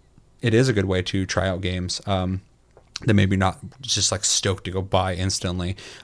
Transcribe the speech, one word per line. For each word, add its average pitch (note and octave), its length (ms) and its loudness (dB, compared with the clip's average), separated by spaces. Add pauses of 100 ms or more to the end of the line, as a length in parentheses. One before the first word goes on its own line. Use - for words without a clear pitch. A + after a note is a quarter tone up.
(420)
it A2+ 140 2
is C3 140 6
a B2 40 4
good G2+ 120 2
way F#2 180 0
to F#2+ 240 -2
try F#2+ 200 0
out F#2 140 -2
games, F2+ 460 -4
um, F#2+ 340 0 (640)
that A2+ 80 4
maybe G2 240 4
not F#2+ 220 2 (220)
just, - 300 -2
like, F#2+ 140 -2
stoked - 400 -2
to F2+ 60 -6
go F#2 100 -2
buy F#2+ 340 0
instantly. F2+ 640 -4 (260)